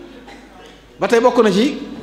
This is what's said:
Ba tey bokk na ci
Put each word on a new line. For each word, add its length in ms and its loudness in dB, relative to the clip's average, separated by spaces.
Ba 80 -4
tey 120 2
bokk 240 2
na 80 2
ci 260 0